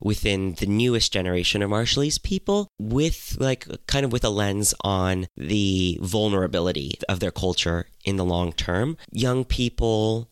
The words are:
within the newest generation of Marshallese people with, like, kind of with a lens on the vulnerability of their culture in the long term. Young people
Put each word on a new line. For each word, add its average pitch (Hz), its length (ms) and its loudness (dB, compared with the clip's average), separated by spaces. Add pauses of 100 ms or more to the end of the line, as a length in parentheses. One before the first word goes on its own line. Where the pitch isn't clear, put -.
within 98 540 0
the 104 100 -2
newest 113 480 2
generation 92 480 0
of 101 100 0
Marshallese 120 500 0
people 202 460 0 (100)
with, 123 600 -2
like, 131 260 -2 (220)
kind 139 180 2
of 123 60 0
with 123 140 0
a 110 40 4
lens 101 440 0 (100)
on 92 440 2 (100)
the 92 640 0
vulnerability 90 920 0 (120)
of 92 140 -2
their 92 100 -2
culture 85 560 0 (160)
in 98 140 -2
the 92 80 0
long 87 260 0
term. 113 460 -2 (160)
Young 127 320 0
people 113 880 0